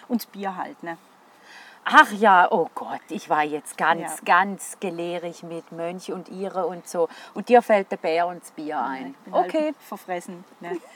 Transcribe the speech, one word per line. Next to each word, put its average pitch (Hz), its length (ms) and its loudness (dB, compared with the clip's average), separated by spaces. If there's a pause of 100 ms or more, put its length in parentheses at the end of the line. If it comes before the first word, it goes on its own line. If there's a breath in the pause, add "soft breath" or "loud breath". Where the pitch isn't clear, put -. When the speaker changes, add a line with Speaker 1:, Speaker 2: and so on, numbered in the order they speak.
Speaker 1:
und 240 160 -2
das - 40 -16
Bier 196 300 -8
halt, 151 280 -10
ne? 170 120 -8 (880 loud breath)
Speaker 2:
Ach 262 260 6
ja, 196 400 6
oh 170 220 2
Gott, - 340 -10
ich - 220 -6
war 151 120 2
jetzt 151 360 -6
ganz, 165 240 2
Speaker 1:
Ja. 165 80 -8 (160)
Speaker 2:
ganz 190 540 2
gelehrig 175 600 -6
mit 165 300 -12
Mönch 175 400 -8
und 185 160 -10
Ire 185 380 -4
und 175 200 -8
so. 165 220 0 (240 loud breath)
Und - 160 -10
dir 240 140 10
fällt 196 280 2
der 196 60 -6
Bär 170 300 0
und 175 160 -8
das - 80 -20
Bier 156 160 -12
Speaker 1:
Ja, 151 180 -4
Speaker 2:
ein. 131 280 -6
Speaker 1:
ich - 40 -18
bin - 160 -20
halt 349 140 2
Speaker 2:
Okay. 302 340 -2
Speaker 1:
verfressen, 180 640 -10 (160)
ne? 175 160 -8 (200)